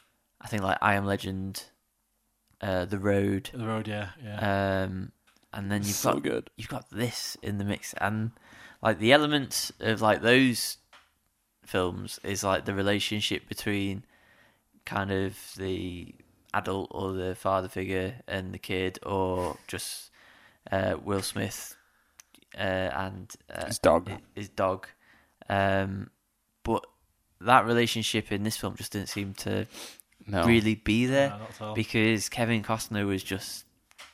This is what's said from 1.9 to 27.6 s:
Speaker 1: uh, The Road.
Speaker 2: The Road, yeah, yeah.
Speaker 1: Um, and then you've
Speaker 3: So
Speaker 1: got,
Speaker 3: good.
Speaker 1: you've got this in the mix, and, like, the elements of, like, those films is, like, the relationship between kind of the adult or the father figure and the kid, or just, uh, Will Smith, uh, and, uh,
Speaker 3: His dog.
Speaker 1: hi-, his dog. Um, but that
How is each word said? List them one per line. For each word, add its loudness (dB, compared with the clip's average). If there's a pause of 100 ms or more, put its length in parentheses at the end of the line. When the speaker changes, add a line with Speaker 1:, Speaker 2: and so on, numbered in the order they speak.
Speaker 1:
uh, 0
The -2
Road. 2
Speaker 2:
The -6
Road, -2
yeah, -6 (140)
yeah. 0
Speaker 1:
Um, -6 (420)
and -4
then 0
you've -2
Speaker 3:
So 2
Speaker 1:
got, -2
Speaker 3:
good. -2
Speaker 1:
you've -10
got -10
this -4
in -4
the -2
mix, -4
and, -2 (500)
like, 2
the 6
elements 2
of, 0
like, 6
those 4 (880)
films -2
is, -2
like, 2
the -2
relationship 0
between -2 (840)
kind -2
of 0 (200)
the -6 (400)
adult -2
or -4
the -4
father 0
figure -4 (120)
and -6
the -10
kid, -4
or 0 (100)
just, -10 (600)
uh, 2
Will -2
Smith, -6 (800)
uh, -8
and, -4 (200)
uh, -8
Speaker 3:
His -6
dog. 4
Speaker 1:
hi-, -8 (140)
his -10
dog. 0 (600)
Um, 2 (540)
but 0 (560)
that 8